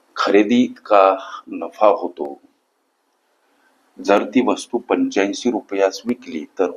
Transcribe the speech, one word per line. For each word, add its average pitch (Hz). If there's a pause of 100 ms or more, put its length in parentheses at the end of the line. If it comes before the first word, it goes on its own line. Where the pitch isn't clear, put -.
(160)
खरेदी 107
इतका 104 (520)
नफा 87 (140)
होतो. 78 (1700)
जर 104
ती 127
वस्तू 104 (120)
पंच्याऐंशी 98
रुपयास 98
विकली 85 (160)
तर 90